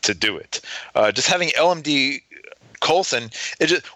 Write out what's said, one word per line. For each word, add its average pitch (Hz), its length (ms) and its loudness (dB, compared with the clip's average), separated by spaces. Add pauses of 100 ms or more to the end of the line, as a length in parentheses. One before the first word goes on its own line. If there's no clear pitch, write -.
to 104 100 0
do 98 240 -2
it. - 240 -10 (320)
Uh, 107 180 4
just 127 160 -2
having 175 280 0
L 160 160 4
M 165 100 -4
D 139 400 0 (580)
Coulson, 139 500 0 (300)
it 160 80 2
just, 175 180 0 (100)